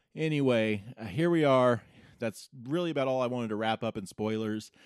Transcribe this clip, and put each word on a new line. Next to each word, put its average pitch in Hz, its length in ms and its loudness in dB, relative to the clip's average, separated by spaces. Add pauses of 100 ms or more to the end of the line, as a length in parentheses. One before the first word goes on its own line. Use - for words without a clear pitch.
(160)
Anyway, 123 680 0 (160)
uh, 110 60 -12
here 143 260 0
we 160 140 4
are. 127 380 4 (360)
That's - 300 -6 (180)
really 170 240 -2
about 139 180 0
all 131 140 0
I 123 40 0
wanted 120 220 -4
to 107 80 -4
wrap 110 280 -2
up 110 120 -4
in 98 100 -8
spoilers. 110 640 -6 (140)